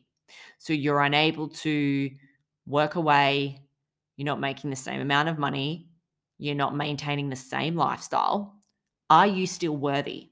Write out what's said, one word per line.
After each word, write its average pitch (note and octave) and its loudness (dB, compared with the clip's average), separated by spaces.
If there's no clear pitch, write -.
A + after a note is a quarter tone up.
So - -6
you're C#3+ 2
unable D3+ 2
to C#3+ 0
work D3+ 0
away, C#3+ 2
you're C#3 -6
not C#3+ -2
making C#3 -4
the C3 -4
same C3 -6
amount C#3+ 0
of E3 -2
money, C#3+ -4
you're D3 -4
not C#3+ 0
maintaining C#3+ -2
the C3 -6
same C#3 -4
lifestyle. C#3+ -2
Are F3+ 8
you F#3 0
still D#3+ -2
worthy? C#3 -4